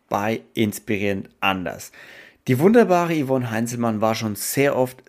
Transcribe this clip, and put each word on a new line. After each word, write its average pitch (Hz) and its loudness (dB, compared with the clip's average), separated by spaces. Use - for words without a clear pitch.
bei 104 -2
Inspirierend 101 -2
Anders. 92 -2
Die 127 2
wunderbare 180 4
Yvonne 131 -2
Heinzelmann 117 -2
war 110 2
schon 110 -4
sehr 139 0
oft 127 -4